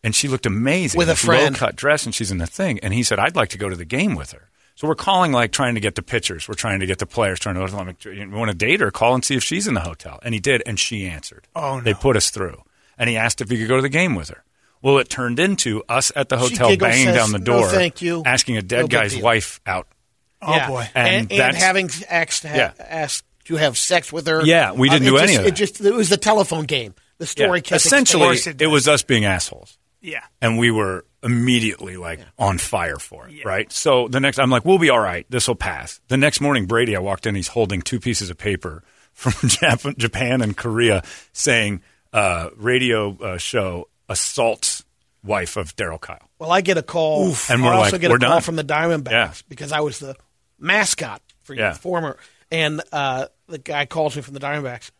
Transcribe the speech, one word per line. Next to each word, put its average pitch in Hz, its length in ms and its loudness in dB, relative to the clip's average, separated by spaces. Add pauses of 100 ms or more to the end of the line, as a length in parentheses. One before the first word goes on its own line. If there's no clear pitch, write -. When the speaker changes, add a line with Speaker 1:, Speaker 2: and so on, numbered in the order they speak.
Speaker 1:
and 110 120 -2
she 143 140 0
looked 131 160 -2
amazing. 131 520 0
Speaker 2:
With 170 120 4
a 156 40 4
Speaker 1:
This - 120 0
Speaker 2:
friend. 147 300 4
Speaker 1:
low-cut - 200 -2
dress, 147 300 0
and 120 100 -6
she's 98 160 -4
in 95 60 -2
the 85 100 -2
thing. 165 320 -4
And 98 140 -4
he 120 100 0
said, 107 160 0
"I'd 151 160 0
like 123 140 0
to - 80 -10
go 101 100 -6
to 92 80 -4
the 87 100 -10
game 139 300 -2
with 71 160 -10
her." - 160 -20 (280)
So 151 120 -6
we're 156 80 0
calling, 180 360 2
like, 120 200 2
trying 123 240 0
to 107 60 -4
get 101 120 -2
the 104 80 -6
pitchers. - 460 -6
We're 104 80 -10
trying 98 240 -4
to 95 80 -4
get 92 100 -2
the 98 80 -4
players, 95 340 -2
trying 101 160 -6
to, 92 60 -4
I'm 95 260 -6
like, 90 160 -16
"You 101 280 -14
want 110 180 -4
to 92 80 -4
date 135 220 0
her? 113 100 0
Call 117 240 2
and 127 100 0
see 139 120 -2
if 120 80 0
she's 196 240 -4
in 139 80 -2
the 87 60 0
hotel." 80 420 -12
And 117 100 -6
he 107 60 -4
did, 123 260 0
and 101 140 -6
she 101 260 -4
answered. - 500 -14
Speaker 3:
Oh, 139 220 -4
no. 123 60 -8
Speaker 1:
They 113 100 2
put 131 220 2
us - 160 0
through. 87 320 -8 (340)
And 117 100 0
he 117 80 0
asked 113 260 -2
if 107 100 -6
he 117 80 0
could 110 80 -4
go 127 80 2
to 131 80 2
the 135 60 -2
game 160 260 0
with 80 140 -8
her. - 140 -18 (380)
Well, 139 160 4
it 127 100 2
turned 120 320 -4
into 165 480 0
us 127 280 0
at 143 140 -2
the 127 80 0
Speaker 2:
She 127 180 0
Speaker 1:
hotel 123 140 4
Speaker 2:
giggles, 123 200 4
Speaker 1:
banging 127 180 4
Speaker 2:
says, - 80 4
Speaker 1:
down 110 160 4
the 104 80 -2
Speaker 2:
"No, 92 60 -6 (140)
Speaker 1:
door, 101 100 4
Speaker 2:
thank 175 320 0
you. 170 240 -2
Speaker 1:
asking 127 320 2
a 104 60 -2
dead 110 160 -2
Speaker 2:
No 127 80 2
big - 40 -2
Speaker 1:
guy's 107 220 2
Speaker 2:
deal." 95 100 -4
Speaker 1:
wife 113 440 2
out. 92 200 -4 (540)
Speaker 3:
Oh, 156 140 0
Speaker 2:
Yeah. 139 140 2
Speaker 3:
boy. 120 260 -4
Speaker 1:
And 123 120 2
Speaker 2:
And, 117 240 0
and 101 80 0
Speaker 1:
that's 131 180 2
Speaker 2:
having 185 320 2 (200)
asked 165 340 -2
to 156 60 -12
ha-, 151 60 -6
Speaker 1:
Yeah. 131 240 2
Speaker 2:
asked - 460 -8 (200)
to 165 120 -4
have 143 200 0
sex - 340 0
with 151 140 -8
her. 160 180 0
Speaker 1:
Yeah, 156 280 4
we 127 180 4
Speaker 2:
Uh, 147 40 6
Speaker 1:
didn't 131 140 4
Speaker 2:
it 135 40 6
Speaker 1:
do 135 80 6
Speaker 2:
just, 165 60 6
Speaker 1:
any 190 100 6
of 107 60 2
Speaker 2:
it 92 80 2
Speaker 1:
that. - 20 2
Speaker 2:
just, 202 300 -4
it 202 120 4
was 214 160 2
the 202 80 4
telephone 196 460 0
game. 123 320 -4 (240)
The 165 80 -8
story 175 320 2
Speaker 1:
Yeah. - 40 -8
Speaker 2:
kept - 220 2
Speaker 1:
Essentially, 262 380 4
Speaker 3:
Of - 60 6
course - 180 0
it 147 140 -4
Speaker 1:
it 156 60 4
was 143 180 4
Speaker 3:
does. 147 100 6
Speaker 1:
us 127 80 0
being 113 220 2
assholes. - 520 -4 (260)
Speaker 3:
Yeah. 151 180 -12 (200)
Speaker 1:
And 113 160 2
we 120 140 4
were – 98 340 -2 (160)
immediately, 117 760 0
like, 82 200 -10
Speaker 2:
Yeah. 87 80 -20 (140)
Speaker 1:
on 98 180 2
fire 85 400 -4
for - 300 -16
it, - 80 -20
Speaker 3:
Yeah. 143 100 -18
Speaker 1:
right? 98 260 -4
So 127 360 2
the 123 120 -2
next, 139 200 0
I'm 131 100 4
like, 123 160 2
"We'll 185 140 6
be 165 100 4
all 123 100 6
right. 90 300 -2
This 123 180 -2
will 123 60 0
pass." - 540 -8
The 131 100 0
next 139 240 2
morning, 139 240 0
Brady, 113 300 0
I 92 40 -2
walked 95 280 -4
in, 101 80 -2
he's 95 140 -6
holding 98 340 0
two 117 160 -4
pieces 101 320 -4
of 85 80 -14
paper 90 420 -6 (160)
<laughs> - 160 -20
from - 200 -2 (140)
Jap-, 139 500 0
Japan 123 440 -2
and 104 160 -2
Korea 113 460 0 (300)
saying, 107 480 0 (320)
uh, 90 440 2
radio, 110 640 0
uh, 92 160 -8
show 92 500 -4 (220)
assaults - 760 -2 (400)
wife 98 340 -4
of 87 180 -8
Darryl 82 260 -6
Kyle. - 280 -18 (100)
Speaker 2:
Well, 165 120 -4
I 190 100 4
get 180 160 0
a 151 60 -2
call. 156 460 0
Speaker 1:
Oof. 135 220 -4
And 127 100 4
Speaker 2:
I 127 60 4
Speaker 1:
we're - 60 4
Speaker 2:
also - 200 4
Speaker 1:
like, 180 80 -2
Speaker 2:
get 170 80 2
Speaker 1:
"We're 120 80 6
Speaker 2:
a - 20 2
call 127 100 4
Speaker 1:
done." 165 120 4
Speaker 2:
from 165 140 -6
the 156 80 -4
Diamondbacks 151 480 -2
Speaker 1:
Yeah. 110 200 2 (160)
Speaker 2:
because 143 240 -12
I 151 100 -2
was 143 180 -4
the 135 160 -14 (440)
mascot 165 600 -2 (220)
for 139 100 -18
Speaker 1:
Yeah. 107 200 0
Speaker 2:
former. 170 440 -6 (340)
And, 156 300 -2 (100)
uh, 139 360 -2 (200)
the 165 100 -14
guy 143 280 -4
calls 151 300 -4
me 147 60 -8
from 135 120 -18
the 139 60 -14
Diamondbacks. 139 600 -8